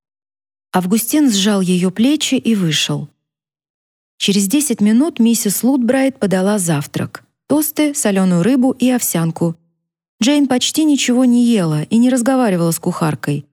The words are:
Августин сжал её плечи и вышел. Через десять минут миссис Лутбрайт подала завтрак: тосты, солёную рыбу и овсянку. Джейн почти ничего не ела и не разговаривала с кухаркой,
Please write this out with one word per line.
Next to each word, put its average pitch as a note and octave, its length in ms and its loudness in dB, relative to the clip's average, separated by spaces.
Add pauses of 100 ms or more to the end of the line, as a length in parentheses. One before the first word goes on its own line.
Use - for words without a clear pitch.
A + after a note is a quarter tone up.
(720)
Августин A3 580 0
сжал G3 300 0
её F3+ 300 0
плечи C4+ 440 0
и A3+ 200 0
вышел. D3 540 -2 (1080)
Через G3 300 0
десять C#4 340 -2
минут A#3 380 2
миссис A3 440 0
Лутбрайт C4 560 0
подала F#3+ 400 0
завтрак: - 640 -6 (240)
тосты, D4 480 -2
солёную F#3+ 480 0
рыбу B3+ 280 2
и B3 180 0
овсянку. E3 680 -2 (640)
Джейн C#4+ 260 2
почти B3+ 360 -2
ничего C4 420 2
не A#3+ 200 4
ела E3+ 380 0
и A3 140 -2
не A#3+ 120 4
разговаривала A#3+ 600 0
с E3 80 -4
кухаркой, D3+ 720 -4